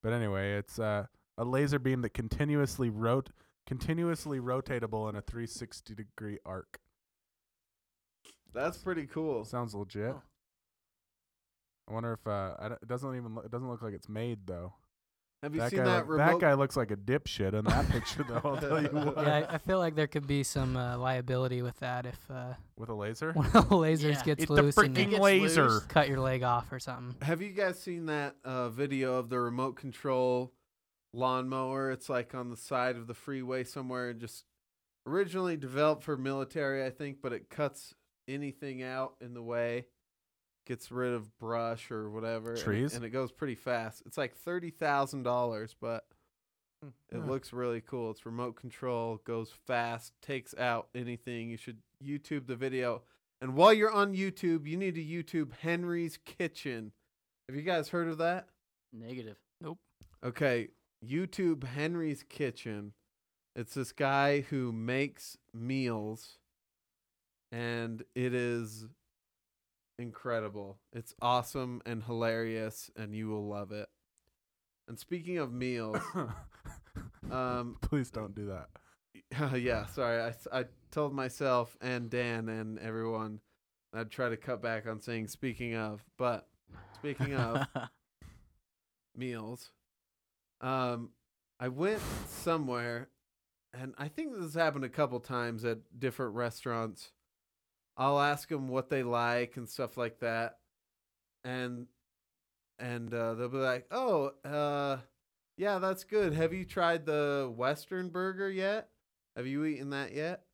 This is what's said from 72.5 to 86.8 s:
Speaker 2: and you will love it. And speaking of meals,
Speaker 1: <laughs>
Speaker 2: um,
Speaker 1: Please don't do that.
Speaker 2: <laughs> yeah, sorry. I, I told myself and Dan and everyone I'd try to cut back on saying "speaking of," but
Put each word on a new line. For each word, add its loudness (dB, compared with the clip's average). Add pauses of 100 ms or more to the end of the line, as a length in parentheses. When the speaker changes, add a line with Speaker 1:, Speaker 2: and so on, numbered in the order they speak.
Speaker 2:
and -8
you -4
will -2
love -6
it. -8 (1000)
And -12
speaking -4
of -2
meals, -2 (160)
Speaker 1:
<laughs> -10
Speaker 2:
um, -4
Speaker 1:
Please 0
don't -6
do -8
that. -6
Speaker 2:
<laughs> 0
yeah, 0
sorry. 0 (320)
I, 0
I -2 (280)
told 0
myself 2
and -2
Dan 0
and -6
everyone -4 (520)
I'd -6
try 0
to -2
cut -6
back -2
on -6
saying -4
"speaking -4
of," -4 (120)
but 0 (480)